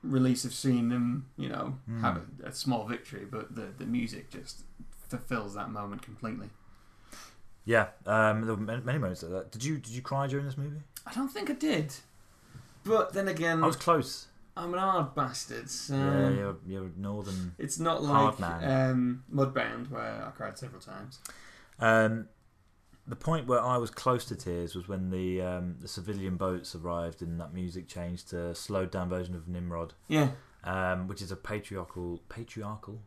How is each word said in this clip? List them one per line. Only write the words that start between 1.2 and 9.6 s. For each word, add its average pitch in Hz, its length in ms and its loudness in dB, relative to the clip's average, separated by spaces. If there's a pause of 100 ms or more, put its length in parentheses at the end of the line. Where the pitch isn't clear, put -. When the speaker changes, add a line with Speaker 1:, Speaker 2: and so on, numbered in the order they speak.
Speaker 1:
you 139 120 -4
know, - 300 -4 (100)
Speaker 2:
Mm. 113 120 -2
Speaker 1:
have 92 160 2 (260)
a, - 40 -10
a - 40 -10
small 117 340 0
victory, 110 440 -8
but 107 260 -8
the, 107 120 -8 (100)
the - 80 -8
music 117 440 -2
just - 340 -12 (440)
fulfills 113 480 -4
that 104 160 -6
moment 101 300 -8
completely. 104 480 -8 (1120)
Speaker 2:
Yeah, 110 240 6 (180)
um, 107 400 6
there 110 100 0
were 101 60 -2
ma-, 113 220 -2
many 127 160 0
moments 92 240 -2
like 82 80 -8
that. 92 200 -6
Did 110 120 -8